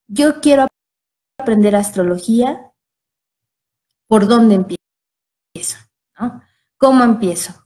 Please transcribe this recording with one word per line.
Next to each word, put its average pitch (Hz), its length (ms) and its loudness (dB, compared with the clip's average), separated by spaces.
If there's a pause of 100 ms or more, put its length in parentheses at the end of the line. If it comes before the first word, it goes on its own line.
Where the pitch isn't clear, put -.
yo 294 320 -2
quiero 277 260 2 (720)
aprender 208 380 0
astrología, 202 960 -4 (1400)
¿por 202 180 4
dónde 226 300 4
empiezo? - 1200 -12 (400)
¿No? - 240 -10 (360)
¿Cómo 262 260 2
empiezo? 214 500 -4 (120)